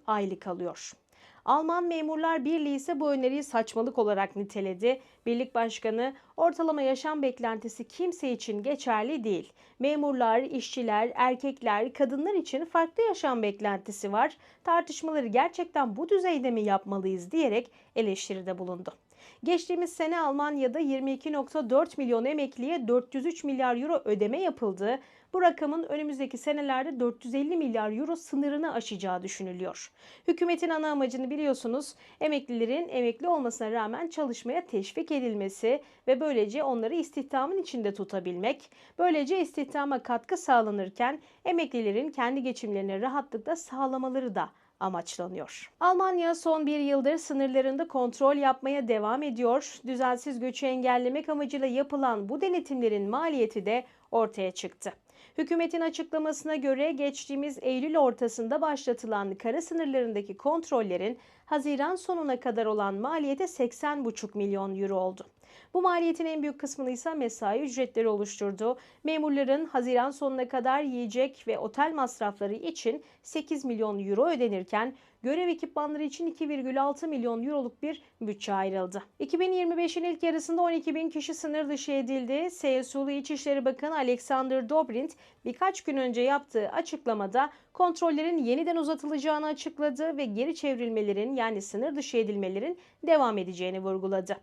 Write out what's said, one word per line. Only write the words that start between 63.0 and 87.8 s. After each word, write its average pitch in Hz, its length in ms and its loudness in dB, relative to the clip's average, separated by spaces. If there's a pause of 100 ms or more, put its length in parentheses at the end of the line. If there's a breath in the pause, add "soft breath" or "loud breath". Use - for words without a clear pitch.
seksen 285 560 -2
buçuk 220 300 -6
milyon 196 460 -2
euro 196 160 0
oldu. 185 300 -2 (480 loud breath)
Bu 359 80 2
maliyetin 339 420 4
en 311 180 -2
büyük 294 180 -4
kısmını 269 300 -4
ise 285 240 -4
mesai 226 460 0
ücretleri 247 480 0
oluşturdu. 208 720 0 (260 loud breath)
Memurların 302 600 2
Haziran 254 440 2
sonuna 262 380 -2
kadar 262 340 2
yiyecek 247 640 -2
ve 220 120 0
otel 277 360 0
masrafları 208 600 -2
için 277 480 -4 (200 loud breath)
sekiz 302 420 -4
milyon 214 440 -2
euro 208 180 4
ödenirken 226 680 0 (280 loud breath)
görev 320 260 0
ekipmanları 302 540 -2
için 302 240 -4
iki 320 220 -4
virgül 269 340 0
altı 285 260 -2
milyon 233 360 -2
euroluk 269 380 -4
bir 311 200 -6 (180 soft breath)
bütçe 208 320 -4
ayrıldı. 190 500 0 (160)
İki 311 220 0
bin 370 120 2
yirmi 349 240 2
beşin 339 280 0
ilk 339 180 -2
yarısında 330 400 0
on 339 100 4
iki 330 220 0
bin 320 160 -2
kişi 311 240 -6
sınır 302 340 -2
dışı 285 240 -4
edildi. 269 560 0 (120)
C 262 220 2
S 262 160 -8
U'lu 277 120 -2
İçişleri 277 540 -2
Bakanı 269 300 0
Alexander 262 760 0
Dobrindt 294 440 2 (320 soft breath)
birkaç 370 360 0
gün 285 160 -4
önce 247 240 0
yaptığı 262 480 2
açıklamada 247 800 0 (220 loud breath)
kontrollerin 339 640 2